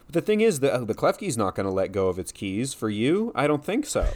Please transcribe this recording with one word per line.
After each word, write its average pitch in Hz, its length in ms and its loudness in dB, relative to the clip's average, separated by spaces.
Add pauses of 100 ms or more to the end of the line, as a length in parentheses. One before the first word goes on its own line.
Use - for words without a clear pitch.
but - 80 -6
the 165 60 0
thing 214 200 2
is, 214 180 4
the, 127 200 2
the 110 160 -2
Klefki's 165 420 0
not 98 180 2
gonna 98 160 -2
let 95 220 0
go 95 160 2
of 90 100 0
its 90 140 -8
keys 104 420 -4
for 113 140 -4
you. 147 480 2
I 131 100 0
don't 147 180 0
think 233 220 -2
so. - 300 0